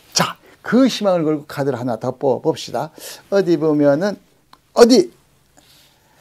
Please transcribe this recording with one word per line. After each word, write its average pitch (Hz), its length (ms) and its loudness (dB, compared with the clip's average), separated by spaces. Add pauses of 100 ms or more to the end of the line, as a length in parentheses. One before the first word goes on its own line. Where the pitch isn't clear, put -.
(140)
자, - 240 -4 (240)
그 262 260 2
희망을 190 360 -2
걸고 151 220 -2
카드를 139 340 -4
하나 120 200 -6
더 127 160 -6
뽑아봅시다. 131 760 -4 (380)
어디 180 280 0
보면은, 151 600 0 (560)
어디? 233 380 4 (1080)